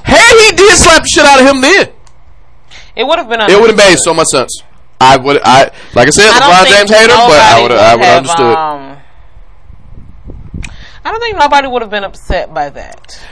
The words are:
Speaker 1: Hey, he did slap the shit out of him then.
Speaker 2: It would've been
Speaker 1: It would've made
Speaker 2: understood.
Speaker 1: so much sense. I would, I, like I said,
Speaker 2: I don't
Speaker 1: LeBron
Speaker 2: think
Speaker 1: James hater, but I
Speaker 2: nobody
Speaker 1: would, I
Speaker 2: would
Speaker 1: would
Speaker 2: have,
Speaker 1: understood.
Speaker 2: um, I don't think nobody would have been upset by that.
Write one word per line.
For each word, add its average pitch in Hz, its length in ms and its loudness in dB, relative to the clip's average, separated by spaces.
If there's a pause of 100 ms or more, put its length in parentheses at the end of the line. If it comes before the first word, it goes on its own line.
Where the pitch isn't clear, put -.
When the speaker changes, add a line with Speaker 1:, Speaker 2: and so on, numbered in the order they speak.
Speaker 1:
Hey, 440 460 2
he 339 60 -6
did 370 200 4
slap 320 260 2
the - 60 -10
shit 311 160 0
out 277 160 4
of 254 60 4
him 277 160 0
then. 330 260 0 (1040)
Speaker 2:
It 226 120 -6
would've 311 220 -4
been 226 140 -6
Speaker 1:
It 196 160 2
would've 226 180 2
made 208 80 2
Speaker 2:
understood. 180 200 2
Speaker 1:
so 170 100 -2
much 160 120 -2
sense. - 360 -6 (380)
I 131 160 4
would, 139 280 -2
I, 127 260 2 (240)
like 123 140 2
I - 20 0
said, 202 200 2
Speaker 2:
I 233 100 0
don't 277 100 2
Speaker 1:
LeBron 185 140 4
Speaker 2:
think 185 120 2
Speaker 1:
James 202 140 0
hater, 220 180 4
but 240 80 2
I 147 440 2
Speaker 2:
nobody - 20 -2
Speaker 1:
would, 120 100 -2
I 113 220 2
Speaker 2:
would 117 60 -2
Speaker 1:
would 123 60 0
Speaker 2:
have, - 120 2
Speaker 1:
understood. 165 380 -2
Speaker 2:
um, 143 400 -10 (2000)
I 302 80 -8
don't 453 80 -8
think 440 180 -8
nobody 285 300 0
would 247 140 -6
have 214 80 -12
been 202 140 -8
upset 175 480 -10
by 147 180 -8
that. - 600 -20